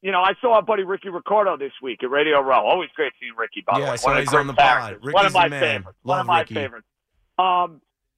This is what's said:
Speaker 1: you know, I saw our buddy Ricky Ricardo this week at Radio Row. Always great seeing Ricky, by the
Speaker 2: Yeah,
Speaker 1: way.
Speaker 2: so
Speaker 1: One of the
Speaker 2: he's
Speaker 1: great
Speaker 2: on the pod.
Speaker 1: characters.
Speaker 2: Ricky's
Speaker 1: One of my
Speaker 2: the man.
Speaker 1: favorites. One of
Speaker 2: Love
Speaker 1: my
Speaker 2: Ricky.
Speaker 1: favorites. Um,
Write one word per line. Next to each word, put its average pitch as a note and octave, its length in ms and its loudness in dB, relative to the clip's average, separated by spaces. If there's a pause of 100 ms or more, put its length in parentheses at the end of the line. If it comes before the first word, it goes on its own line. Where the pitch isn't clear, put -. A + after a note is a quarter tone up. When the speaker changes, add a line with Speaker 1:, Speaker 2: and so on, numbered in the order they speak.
Speaker 1:
you F#3+ 100 -6
know, F3+ 100 2
I F#3+ 200 2
saw A#3 140 2
our G#3 60 6
buddy G#3 220 -2
Ricky F#3+ 260 -8
Ricardo F#3+ 480 0
this C3+ 140 -8 (100)
week B2+ 220 -8
at B2+ 60 -4
Radio C#3+ 320 2
Row. C3 240 4
Always D#3 300 0
great C#3+ 260 -4
seeing A#2+ 160 -16
Ricky, G#2+ 280 -8
by G2+ 140 0
the C#3+ 60 -2
Speaker 2:
Yeah, C3+ 60 -4
Speaker 1:
way. A#2+ 60 -4
Speaker 2:
so B2+ 100 -2
Speaker 1:
One C#3 60 2
of C3 40 2
the C3 60 0
Speaker 2:
he's C#3 80 -4
Speaker 1:
great D3+ 100 4
Speaker 2:
on C#3 60 -4
the C#3 60 -6
pod. C#3+ 120 4
Speaker 1:
characters. A2+ 400 0
Speaker 2:
Ricky's D3 80 -8
Speaker 1:
One G3 140 4
of F#3 60 -2
my F3+ 120 4
Speaker 2:
the D3+ 60 0
man. C#3 100 -4
Speaker 1:
favorites. C3 420 -4
One F#3 160 -2
of F3+ 60 -4
Speaker 2:
Love - 20 -10
Speaker 1:
my E3+ 120 4
Speaker 2:
Ricky. - 160 -6
Speaker 1:
favorites. B2+ 320 -8 (500)
Um, F3+ 440 0 (360)